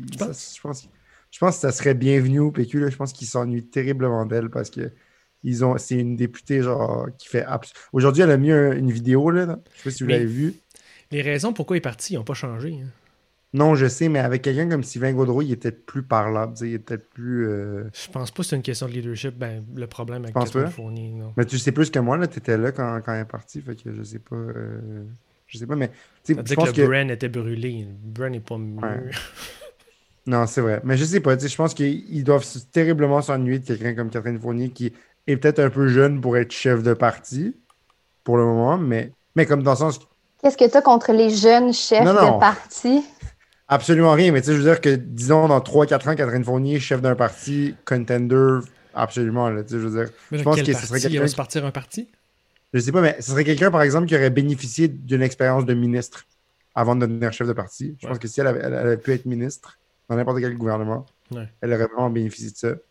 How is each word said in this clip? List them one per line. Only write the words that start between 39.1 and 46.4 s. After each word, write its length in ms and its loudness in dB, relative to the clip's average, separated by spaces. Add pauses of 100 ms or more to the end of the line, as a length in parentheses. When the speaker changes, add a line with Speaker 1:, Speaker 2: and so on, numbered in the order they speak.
Speaker 2:
mais 120 4
comme 160 2
dans 80 4
le 60 4
sens 220 -2 (440)
Speaker 3:
Qu'est-ce 140 6
que 120 8
t'as 140 6
contre 300 6
les 180 6
jeunes 420 6
chefs 320 4
Speaker 2:
Non, 80 6
non. 220 6
Speaker 3:
de 40 0
parti ? 640 2 (640)
Speaker 2:
Absolument 460 6
rien, 180 6
mais 100 4
tu 60 -4
sais, 60 4
je 60 4
veux 40 0
dire 180 6
que, 80 4
disons, 580 2
dans 140 4
trois, 240 4
quatre 220 0
ans, 80 0
Catherine 280 0